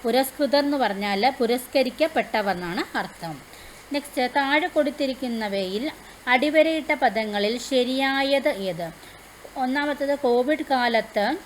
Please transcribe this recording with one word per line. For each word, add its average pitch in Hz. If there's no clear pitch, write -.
പുരസ്കൃതർ 262
എന്ന് 285
പറഞ്ഞാൽ 202
പുരസ്കരിക്കപ്പെട്ടവർ 240
എന്നാണ് 180
അർത്ഥം. 165
നെക്സ്റ്റ്, 277
താഴെ 285
കൊടുത്തിരിക്കുന്നവയിൽ 233
അടിവരയിട്ട 302
പദങ്ങളിൽ 214
ശരിയായത് 269
ഏത്? 170
ഒന്നാമത്തേത് 285
കോവിഡ് 254
കാലത്ത് 233